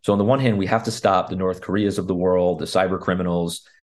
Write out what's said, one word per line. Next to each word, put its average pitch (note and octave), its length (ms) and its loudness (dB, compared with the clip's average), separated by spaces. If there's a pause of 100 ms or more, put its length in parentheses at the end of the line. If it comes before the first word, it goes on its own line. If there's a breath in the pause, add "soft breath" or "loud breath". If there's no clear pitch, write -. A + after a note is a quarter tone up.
So G2+ 100 2
on G2+ 60 2
the G2+ 80 2
one C3 140 2
hand, A#2 180 2
we F#2+ 80 0
have A2+ 180 0
to A#2 60 -4
stop F#2+ 400 0
the F#2 60 -6
North F#2 260 -4
Koreas G2+ 360 -2
of F#2 80 -4
the F#2 80 -2
world, F2+ 440 2
the D2 80 -6
cyber F#2 340 0
criminals, F2 640 -2 (180 soft breath)